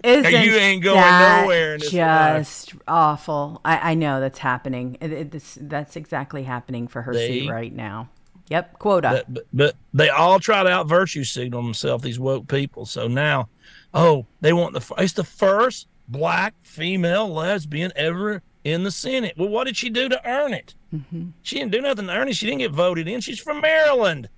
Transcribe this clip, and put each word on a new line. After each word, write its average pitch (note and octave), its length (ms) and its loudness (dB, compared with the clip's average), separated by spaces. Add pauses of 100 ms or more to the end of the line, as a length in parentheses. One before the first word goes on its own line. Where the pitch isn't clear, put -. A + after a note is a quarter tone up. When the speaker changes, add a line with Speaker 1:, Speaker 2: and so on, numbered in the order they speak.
Speaker 1:
Isn't B3+ 280 6
Speaker 2:
You A3+ 220 6
ain't G3 300 4
going F#3+ 140 6
Speaker 1:
that F3+ 440 8
Speaker 2:
nowhere E3+ 320 2
in D3+ 60 -8
this D3+ 120 -6
life. D#3+ 540 4
Speaker 1:
just - 280 -16 (140)
awful? D3+ 760 0
I, E3 260 0
I - 40 2
know D3 240 0
that's C3+ 200 -4
happening. B2+ 640 -4
It, D#3 100 -8
it, D3+ 200 -10
this, - 280 -16
that's D3 360 -10
exactly D3 480 -10
happening B2 440 -10
for A#2+ 140 -12
her B2 120 -8
Speaker 2:
They A#2 140 -4 (140)
Speaker 1:
seat C#3+ 80 -8
right A2+ 240 -10
now. A2 360 -12 (400)
Yep, E3+ 300 -6
quota. D3 480 0
Speaker 2:
But, B2+ 60 -12
but, - 200 -12
but C#3+ 220 2 (180)
they D3+ 160 4
all E3 300 4
try G3+ 220 0
to F#3 80 4
out F3+ 180 0
virtue E3 360 0
signal A#2+ 400 -6
themselves, A#2+ 400 -4
these B2 160 -8
woke C3 280 -4
people. C#3 380 -4
So A#2 220 -8
now, C3+ 400 0 (460)
oh, D3+ 320 4 (160)
they D#3 120 4
want E3+ 200 0
the C#3 80 -4
fir-, - 180 -12
it's F#3 140 0
the F#3 100 -4
first G#3 640 0 (220)
black E3+ 520 -2
female F3+ 720 -2
lesbian D#3+ 640 -4
ever F3+ 480 -4 (220)
in E3 180 -2
the G3 80 -2
Senate. B3+ 460 -6
Well, F3+ 120 -2
what A3 180 -2
did B3+ 100 -8
she B3 120 -6
do B3 200 -4
to B3+ 200 -4
earn C4+ 240 -2
it? - 220 -12 (180)
Speaker 1:
Mm-hmm. E3 360 -10 (120)
Speaker 2:
She - 180 -12
didn't B3 120 -4
do A3+ 100 0
nothing A#3+ 260 -4
to F3 60 -6
earn A#3+ 140 -2
it. B3 80 -4
She G#3 100 -6
didn't C4+ 140 -4
get A#3+ 120 -4
voted E3 360 0
in. A3+ 140 -6
She's - 180 -10
from D4 220 -6
Maryland. C4+ 680 2 (100)